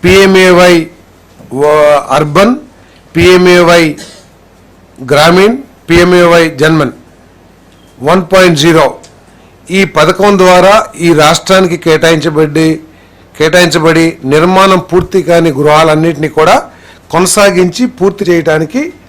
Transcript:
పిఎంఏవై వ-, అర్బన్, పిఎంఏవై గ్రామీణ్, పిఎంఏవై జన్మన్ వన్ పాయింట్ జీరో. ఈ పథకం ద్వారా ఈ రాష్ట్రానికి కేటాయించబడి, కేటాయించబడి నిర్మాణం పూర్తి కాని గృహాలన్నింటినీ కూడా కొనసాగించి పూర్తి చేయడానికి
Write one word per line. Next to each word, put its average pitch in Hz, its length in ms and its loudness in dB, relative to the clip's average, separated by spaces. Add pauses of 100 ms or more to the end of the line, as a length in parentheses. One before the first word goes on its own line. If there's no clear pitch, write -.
పిఎంఏవై 180 840 2 (640)
వ-, 147 560 0
అర్బన్, 151 460 0 (600)
పిఎంఏవై 175 800 2 (1160)
గ్రామీణ్, 180 460 2 (320)
పిఎంఏవై 170 600 2
జన్మన్ 147 420 -2 (1080)
వన్ 170 200 0 (120)
పాయింట్ 180 260 2
జీరో. 156 360 0 (760)
ఈ 190 140 0
పథకం 180 520 0
ద్వారా 185 480 2 (140)
ఈ 170 140 0
రాష్ట్రానికి 170 640 0
కేటాయించబడి, 156 1040 -2 (580)
కేటాయించబడి 165 880 0
నిర్మాణం 180 540 0 (140)
పూర్తి 180 300 -2
కాని 165 280 0
గృహాలన్నింటినీ 156 800 0
కూడా 165 400 0 (420)
కొనసాగించి 180 720 -2
పూర్తి 196 460 -4
చేయడానికి 165 640 -4 (160)